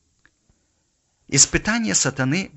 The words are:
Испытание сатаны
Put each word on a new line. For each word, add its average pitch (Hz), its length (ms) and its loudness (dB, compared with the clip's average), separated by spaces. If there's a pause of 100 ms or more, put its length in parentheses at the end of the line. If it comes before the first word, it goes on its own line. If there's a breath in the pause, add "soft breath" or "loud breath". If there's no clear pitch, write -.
(1300)
Испытание 202 680 0
сатаны 139 600 -2